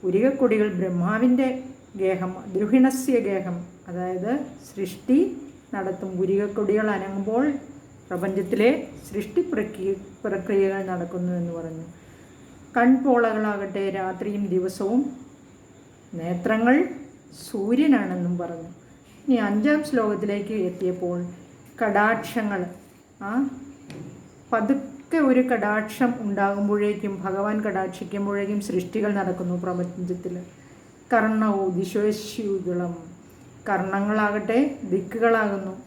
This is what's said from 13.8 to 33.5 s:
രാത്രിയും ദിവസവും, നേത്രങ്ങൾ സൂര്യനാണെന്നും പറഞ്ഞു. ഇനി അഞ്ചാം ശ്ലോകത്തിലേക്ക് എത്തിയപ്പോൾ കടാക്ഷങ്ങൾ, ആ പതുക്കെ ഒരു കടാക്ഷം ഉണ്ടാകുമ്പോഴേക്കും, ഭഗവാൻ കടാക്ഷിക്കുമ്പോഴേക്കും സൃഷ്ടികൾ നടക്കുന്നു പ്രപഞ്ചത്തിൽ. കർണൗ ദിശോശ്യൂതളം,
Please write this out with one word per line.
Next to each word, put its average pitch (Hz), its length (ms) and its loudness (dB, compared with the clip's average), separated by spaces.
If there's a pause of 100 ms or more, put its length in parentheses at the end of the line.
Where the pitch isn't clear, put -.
രാത്രിയും 196 460 -4 (100)
ദിവസവും, 190 480 2 (1200)
നേത്രങ്ങൾ 220 520 4 (720)
സൂര്യനാണെന്നും 202 960 2
പറഞ്ഞു. 170 280 -8 (540)
ഇനി 262 120 4 (140)
അഞ്ചാം 294 300 4 (100)
ശ്ലോകത്തിലേക്ക് 208 680 0 (140)
എത്തിയപ്പോൾ 180 480 -2 (640)
കടാക്ഷങ്ങൾ, 208 800 0 (680)
ആ - 20 -6 (1200)
പതുക്കെ 269 680 0 (100)
ഒരു 254 220 6
കടാക്ഷം 214 600 2 (140)
ഉണ്ടാകുമ്പോഴേക്കും, 202 880 0 (100)
ഭഗവാൻ 196 340 -2 (100)
കടാക്ഷിക്കുമ്പോഴേക്കും 202 1000 -2
സൃഷ്ടികൾ 208 520 -2
നടക്കുന്നു 180 440 -2
പ്രപഞ്ചത്തിൽ. 180 720 -4 (760)
കർണൗ 220 440 2 (200)
ദിശോശ്യൂതളം, 190 1160 -2 (760)